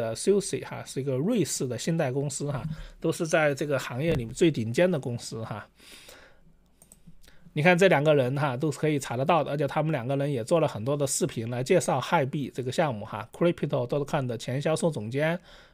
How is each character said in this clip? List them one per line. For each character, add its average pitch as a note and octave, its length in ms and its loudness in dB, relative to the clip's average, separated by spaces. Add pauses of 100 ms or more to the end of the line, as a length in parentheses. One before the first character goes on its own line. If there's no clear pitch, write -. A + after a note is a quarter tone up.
(160)
Suisse F#3+ 480 0
哈， A#2 200 -12
是 - 160 -10
一 C3 40 -4
个 C3+ 120 -2
瑞 F3+ 280 0
士 - 240 -4
的 A#2 100 -6
信 E3 180 -2
贷 D3+ 140 0
公 C#3 180 -2
司 C#3+ 220 -6
哈， C3 140 -6 (360)
都 E3 120 0
是 E3+ 120 -4
在 D#3 300 2
这 C3+ 100 -6
个 D3 140 -2
行 B2 240 -8
业 E3 120 0
里 B2+ 100 -2
面 A#2 100 -12
最 E3+ 160 4
顶 A#2 220 -2
尖 F3 180 2
的 F3 80 0
公 C3 180 -8
司 A2+ 280 -10
哈。 G#2+ 240 -10 (1900)
你 D3+ 60 0
看 F3+ 160 6
这 F#3+ 80 6
两 D#3+ 160 12
个 D#3 100 8
人 C3+ 220 4
哈， C#3 220 0
都 D3 160 0
是 - 80 -8
可 D#3 80 2
以 D3+ 100 2
查 B2+ 180 -6
得 C3 80 0
到 D#3+ 200 4
的， - 80 -6
而 C#3+ 40 -2
且 D3+ 120 0
他 D#3 120 -2
们 D#3 120 0
两 B2+ 120 -2
个 C3+ 120 -2
人 C#3+ 160 -2
也 A#2+ 100 -2
做 E3 160 2
了 D#3 80 2
很 G#2+ 180 -4
多 C#3+ 120 -2
的 C#3+ 100 -2
视 - 180 -2
频 A#2 240 -4
来 B2 140 -4
介 F3 160 4
绍 D3 220 0
嗨 D3+ 260 0
币 C#3 260 -6
这 B2 120 -8
个 B2+ 80 -6
项 D#3 200 0
目 G#2 120 -8
哈。 G#2 280 -10
crypto D3+ 540 -2
dot C#3+ 180 -2
com C#3 220 -4
的 A#2+ 100 -4
前 B2 240 -6
销 D#3 140 0
售 E3 160 0
总 A2 180 -6
监 D#3 300 -2 (360)